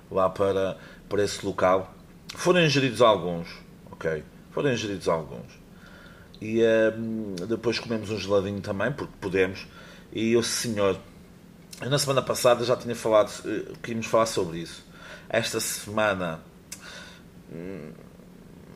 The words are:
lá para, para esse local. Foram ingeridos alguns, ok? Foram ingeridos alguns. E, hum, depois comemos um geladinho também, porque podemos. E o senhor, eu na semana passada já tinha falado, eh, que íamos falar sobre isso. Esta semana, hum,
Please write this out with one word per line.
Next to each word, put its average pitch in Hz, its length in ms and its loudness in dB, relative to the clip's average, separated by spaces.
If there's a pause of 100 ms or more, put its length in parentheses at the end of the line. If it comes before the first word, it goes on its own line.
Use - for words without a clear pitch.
lá 92 200 2
para, 95 480 0 (300)
para 101 160 0
esse - 220 -4
local. 95 480 2 (420)
Foram 175 260 4
ingeridos 135 400 2
alguns, 87 460 4 (440)
ok? 80 320 -4 (280)
Foram 139 220 0
ingeridos 104 340 -4
alguns. 73 560 -4 (800)
E, 110 200 0 (360)
hum, 110 380 -6 (120)
depois 113 320 0
comemos 110 320 -6
um 110 60 -2
geladinho 98 420 0
também, 101 320 -2
porque 98 300 -8
podemos. 95 440 0 (460)
E 113 240 0
o - 80 4
senhor, 104 560 0 (800)
eu 120 80 -4
na 143 80 2
semana 139 240 2
passada 120 420 4
já 120 120 4
tinha 117 200 -6
falado, 107 360 4 (140)
eh, 101 260 -6 (100)
que 117 100 -10
íamos 113 140 -4
falar 113 200 4
sobre 85 340 -4
isso. - 260 -12 (440)
Esta 113 300 0
semana, 98 840 -2 (1120)
hum, 85 400 -12 (840)